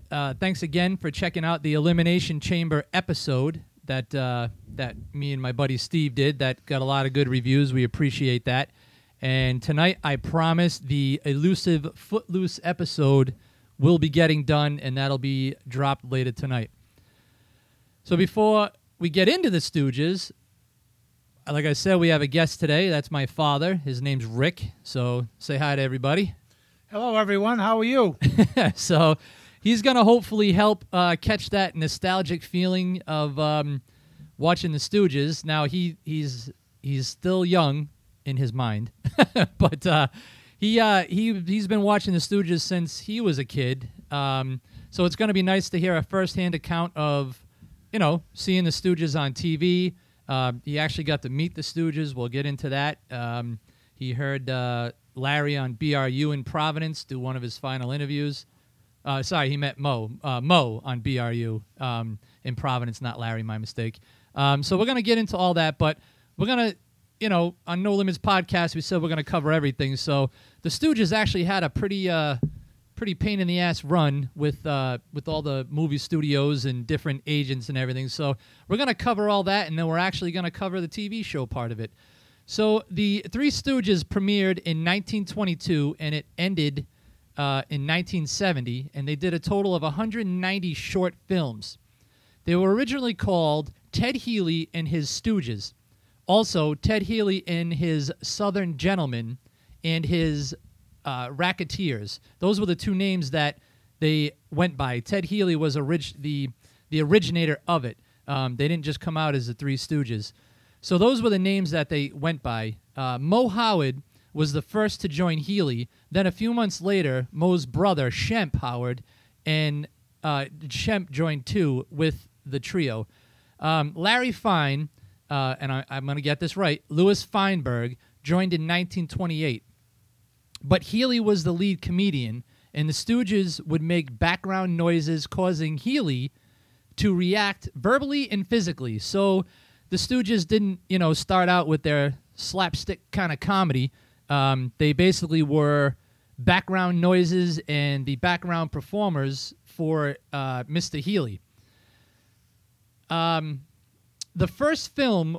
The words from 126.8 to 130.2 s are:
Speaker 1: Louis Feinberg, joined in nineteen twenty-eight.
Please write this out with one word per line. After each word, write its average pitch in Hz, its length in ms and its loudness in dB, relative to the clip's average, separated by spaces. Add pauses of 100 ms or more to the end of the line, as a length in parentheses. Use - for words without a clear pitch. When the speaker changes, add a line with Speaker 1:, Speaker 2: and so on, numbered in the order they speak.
Speaker 1:
Louis 190 340 4
Feinberg, 135 720 -2 (260)
joined 180 320 0
in 160 140 -2
nineteen 175 400 -2
twenty-eight. 156 560 -2 (1000)